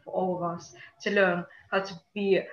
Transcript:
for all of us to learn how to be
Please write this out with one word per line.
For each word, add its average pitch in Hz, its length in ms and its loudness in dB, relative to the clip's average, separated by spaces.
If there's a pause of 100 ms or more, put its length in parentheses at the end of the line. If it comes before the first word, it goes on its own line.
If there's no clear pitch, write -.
for - 80 -12
all 185 240 0
of 165 60 -6
us 170 320 -6 (260)
to 208 120 -4
learn 180 340 2 (240)
how 196 100 0
to 190 140 -6 (200)
be 196 280 2 (100)